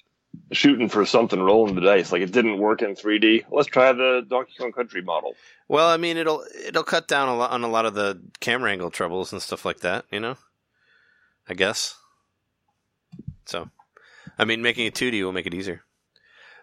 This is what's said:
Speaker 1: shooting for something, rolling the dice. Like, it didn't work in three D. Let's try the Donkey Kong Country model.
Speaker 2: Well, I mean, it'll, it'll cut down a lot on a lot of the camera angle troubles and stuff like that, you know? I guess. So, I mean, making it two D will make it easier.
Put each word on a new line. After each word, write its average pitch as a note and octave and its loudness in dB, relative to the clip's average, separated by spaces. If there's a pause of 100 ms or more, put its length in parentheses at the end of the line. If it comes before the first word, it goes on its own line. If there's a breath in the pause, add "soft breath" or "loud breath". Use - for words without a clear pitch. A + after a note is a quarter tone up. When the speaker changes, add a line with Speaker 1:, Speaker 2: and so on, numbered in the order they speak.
(520)
Speaker 1:
shooting B2 4
for G2+ 2
something, G#2+ 2
rolling G2+ 4
the F#2 -2
dice. F2+ 4
Like, F2 0
it F#2 -4
didn't A2+ 2
work G#2+ 0
in G2+ -4
three G#2 -2
D. A2 4
Let's D3 2
try C3 4
the B2+ 0
Donkey B2+ -4
Kong B2 -8
Country A2 -6
model. E2 -4 (320 soft breath)
Speaker 2:
Well, D#3 4
I E3 4
mean, E3 -4
it'll, D#3 -2 (220)
it'll D#3+ -2
cut E3 -2
down C#3 2
a B2 0
lot A#2 0
on A#2+ -2
a A#2 -4
lot A2+ 0
of G#2 -2
the G2+ -2 (200)
camera A#2+ 0
angle F2+ -4
troubles F2+ -4
and F#2+ -10
stuff - -10
like F2 -4
that, F2+ -4
you G2+ -6
know? A#2+ -8 (1120)
I F#2 -10
guess. F#2+ -2 (1500)
So, - -10 (680 loud breath)
I A2 0
mean, A2+ -2
making A#2 -2
it G#2 -6
two B2 -2
D G#2+ -2
will F#2 -2
make F#2 -6
it F2 -6
easier. F#2+ -8 (800 soft breath)